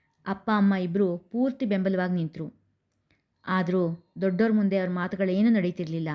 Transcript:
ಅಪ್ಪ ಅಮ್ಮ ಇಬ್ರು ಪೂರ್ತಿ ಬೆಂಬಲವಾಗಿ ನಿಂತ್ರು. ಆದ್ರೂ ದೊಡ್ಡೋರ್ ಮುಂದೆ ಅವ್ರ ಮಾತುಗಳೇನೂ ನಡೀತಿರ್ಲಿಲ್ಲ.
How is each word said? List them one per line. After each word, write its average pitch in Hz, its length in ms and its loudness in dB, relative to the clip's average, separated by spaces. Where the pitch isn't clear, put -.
ಅಪ್ಪ 196 280 -4
ಅಮ್ಮ 202 180 4
ಇಬ್ರು 180 440 0
ಪೂರ್ತಿ 254 480 -4
ಬೆಂಬಲವಾಗಿ 190 480 0
ನಿಂತ್ರು. 160 400 -4
ಆದ್ರೂ 180 640 0
ದೊಡ್ಡೋರ್ 196 320 2
ಮುಂದೆ 202 240 2
ಅವ್ರ 185 120 -2
ಮಾತುಗಳೇನೂ 185 600 0
ನಡೀತಿರ್ಲಿಲ್ಲ. 170 640 0